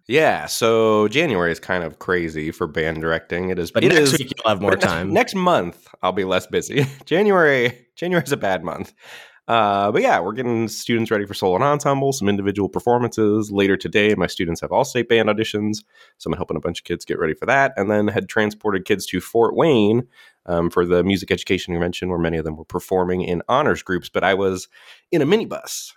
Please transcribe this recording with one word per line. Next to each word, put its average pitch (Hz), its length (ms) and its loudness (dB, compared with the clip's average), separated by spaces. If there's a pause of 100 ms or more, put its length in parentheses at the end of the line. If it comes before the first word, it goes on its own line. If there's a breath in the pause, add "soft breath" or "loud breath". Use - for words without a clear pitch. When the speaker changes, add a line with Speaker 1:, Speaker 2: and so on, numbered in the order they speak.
Speaker 1:
Yeah, 113 400 2
so 110 640 4
January 107 420 0
is 80 80 -4
kind 92 240 -4
of 78 160 -10
crazy 80 520 -2
for 87 140 -6
band 78 360 -4
directing. 87 500 -2
It 87 80 -4
is, 85 120 -6
Speaker 2:
But - 120 0
Speaker 1:
it 180 60 6
Speaker 2:
next 156 100 4 (140)
Speaker 1:
is, 156 60 0
Speaker 2:
week 127 160 -8
you'll - 140 -2
have 101 120 0
more 101 100 2
Speaker 1:
but 98 100 0
ne-, - 60 2
Speaker 2:
time. 90 260 -2
Speaker 1:
next 208 220 0
month 165 520 -2 (140)
I'll 92 120 0
be 98 120 -2
less 92 220 0
busy. 110 380 -2 (100)
<laughs> - 100 -20
January, 156 920 2
January 170 300 0
is 135 60 -6
a 139 60 0
bad 92 260 -2
month. 82 300 -8 (560 loud breath)
Uh, 104 420 2
but 175 120 2
yeah, 190 160 4
we're 90 140 -4
getting 117 340 -2
students 113 420 -2
ready 101 160 0
for 101 80 -10
solo 92 220 0
and 104 80 2
ensemble, 139 500 0
some 101 160 -2
individual 98 400 0
performances. 110 840 0
Later 98 240 2
today, 104 400 2
my 90 120 0
students 82 340 -4
have 73 100 -6
all-state 123 380 0
band 113 180 4
auditions, 107 500 -2 (420 soft breath)
so - 100 -8
I'm 85 80 -2
helping 85 180 -4
a 78 40 -4
bunch 85 200 -6
of - 40 -14
kids 87 200 -8
get - 140 -4
ready 80 160 0
for 80 140 -10
that, 135 280 2
and 101 140 -2
then 104 200 2
had 101 200 -2
transported 104 560 -2
kids 98 220 -2
to 92 120 -4
Fort 113 360 0
Wayne, 117 480 4 (420 soft breath)
um, 85 240 0
for 90 160 2
the 87 180 2
music 95 280 0
education 92 420 -2
convention, 87 360 -4
where 87 100 -2
many 82 180 0
of 80 80 -4
them 78 120 -6
were 80 80 -16
performing 90 580 -2
in 87 260 -4
honors 123 320 0
groups. 90 260 -4
But - 160 -4
I 95 120 2
was 95 320 -2 (440 loud breath)
in 160 120 2
a - 20 2
minibus, - 720 -2